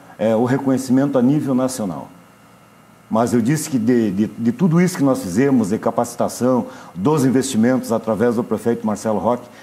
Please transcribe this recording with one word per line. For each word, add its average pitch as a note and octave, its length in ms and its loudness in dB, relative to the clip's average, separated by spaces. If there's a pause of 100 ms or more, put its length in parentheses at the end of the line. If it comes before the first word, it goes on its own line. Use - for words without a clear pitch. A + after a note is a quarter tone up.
(200)
é, A2 160 2
o A2+ 80 2
reconhecimento C3+ 760 0
a B2 40 4
nível C3+ 340 2
nacional. G#2+ 540 -4 (1000)
Mas A2 240 0
eu B2 80 4
disse D3+ 280 0
que C3 100 0
de, A2+ 320 2
de, G2+ 160 0
de A#2 240 -2
tudo E3 300 2
isso F3+ 160 0
que C#3+ 60 0
nós C3 180 2
fizemos, A2+ 480 2
de G#2+ 80 -2
capacitação, A#2+ 880 -2 (280)
dos C3+ 300 0
investimentos B2 680 2
através A2 420 0
do A#2 80 -2
prefeito A#2 420 -4
Marcelo G#2+ 340 -2
Roque, A#2+ 280 -2 (160)